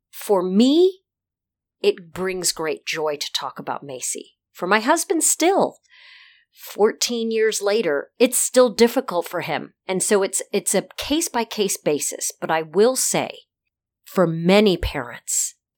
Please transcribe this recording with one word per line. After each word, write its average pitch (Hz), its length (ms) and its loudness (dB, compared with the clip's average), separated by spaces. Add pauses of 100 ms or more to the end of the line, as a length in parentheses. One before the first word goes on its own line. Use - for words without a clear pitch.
(100)
for 190 320 -2
me, 262 580 4 (800)
it 202 320 -2
brings 185 400 -4
great 156 340 -6
joy 156 300 -4
to - 160 -10
talk - 260 -8
about - 240 -8
Macy. - 560 -10 (140)
For - 140 -8
my 208 140 4
husband 311 440 0
still, 311 540 2 (760)
fourteen 226 800 -2
years 220 300 0
later, 202 580 -2
it's 254 200 2
still 254 320 4
difficult 226 580 0
for 170 140 -4
him. 143 320 -6 (120)
And 185 160 -2
so 202 200 2
it's, - 200 -2 (100)
it's 202 220 -2
a 180 220 0
case-by-case 233 840 -2
basis. - 640 -4
But - 100 -6
I 160 120 0
will 196 340 2
say, - 440 -2 (640)
for 180 220 2
many 175 500 4
parents, - 800 -6 (240)